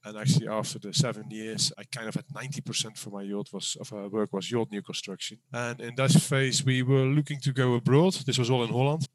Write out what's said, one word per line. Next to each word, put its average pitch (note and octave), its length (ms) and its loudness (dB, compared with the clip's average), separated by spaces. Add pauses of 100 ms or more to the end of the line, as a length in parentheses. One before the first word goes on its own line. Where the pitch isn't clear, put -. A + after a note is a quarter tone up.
And G#2+ 140 -12
actually, A2 300 2
after G#2+ 320 -4
the G2 160 -8
seven G#2+ 340 -2
years, A2 480 -4
I G2+ 60 -16
kind A2+ 240 -10
of A2 80 -6
had G#2+ 180 -8
ninety B2+ 280 -10
percent - 360 -6
for - 140 -14
my G2+ 100 -10
yacht G2+ 320 -8
was, - 260 -8
of, - 140 -14
uh, G2+ 160 -10
work G#2 240 -2
was F#2 160 -4
yacht A2+ 220 -2
new G2+ 100 -6
construction. - 560 -10 (160)
And A#2+ 260 -4
in A#2 180 -10
that C3 140 4
phase, C3+ 540 4
we B2+ 160 4
were C3 240 4
looking C#3+ 360 0
to C3+ 120 0
go B2+ 220 4
abroad. C3+ 380 6 (120)
This B2+ 140 0
was A#2+ 100 2
all B2+ 140 4
in A2+ 80 0
Holland. C#3 440 2